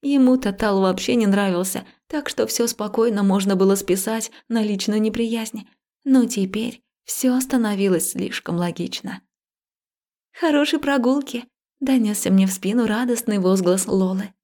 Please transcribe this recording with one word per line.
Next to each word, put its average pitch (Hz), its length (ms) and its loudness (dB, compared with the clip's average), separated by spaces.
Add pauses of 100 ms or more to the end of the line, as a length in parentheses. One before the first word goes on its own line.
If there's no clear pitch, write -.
Ему-то 254 520 4
Тал 196 280 0
вообще 190 340 0
не 226 120 2
нравился, 190 580 0 (240)
так 294 200 -6
что 226 180 -2
всё 233 200 -2
спокойно 214 560 -2
можно 196 320 2
было 196 200 4
списать 196 580 -4 (160)
на 226 140 0
личную 208 380 -2
неприязнь. 220 680 -4 (360)
Но 262 220 6
теперь 208 560 -4 (220)
всё 254 360 0
становилось 202 720 0
слишком - 440 -6
логично. 175 680 -6 (1080)
"Хорошей 302 460 0
прогулки!" — 277 680 -2 (360)
донёсся 233 500 0
мне 190 160 6
в 190 60 -2
спину 214 340 -2
радостный 233 520 -2
возглас 185 480 2
Лолы. 190 460 -2 (120)